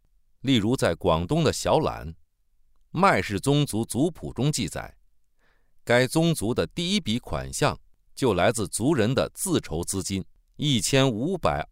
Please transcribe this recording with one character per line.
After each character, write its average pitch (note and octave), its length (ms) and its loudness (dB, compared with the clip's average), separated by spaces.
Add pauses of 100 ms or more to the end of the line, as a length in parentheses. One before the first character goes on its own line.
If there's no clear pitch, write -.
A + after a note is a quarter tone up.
(400)
例 C3 160 2
如 A2+ 200 0
在 F#2+ 180 0
广 E2+ 320 0
东 D#3 180 0
的 G#2 80 2
小 G2 260 0
榄， C#2+ 360 -6 (760)
麦 D#3+ 320 2
氏 G2 160 -2
宗 C#3+ 260 2
族 A2+ 200 -2
族 C#3+ 260 0
谱 D2 220 -10
中 C3+ 180 0
记 G#2 180 -2
载， - 280 -10 (880)
该 B2 220 4
宗 E3 280 2
族 G#2+ 180 -2
的 E2+ 160 0
第 F3 260 -4
一 G#2+ 60 4
笔 A2 180 -2
款 C2+ 340 -8
项 A#2+ 260 0 (360)
就 A#2+ 200 2
来 F2+ 160 4
自 G#2+ 160 -2
族 C3 280 0
人 A#2+ 200 2
的 F2 200 0
自 D#3+ 260 0
筹 E2 240 -6
资 F#2+ 180 -4
金 F#2+ 220 -4 (320)
一 C3+ 240 0
千 C3+ 280 2
五 B2+ 300 -4
百 D2+ 320 -2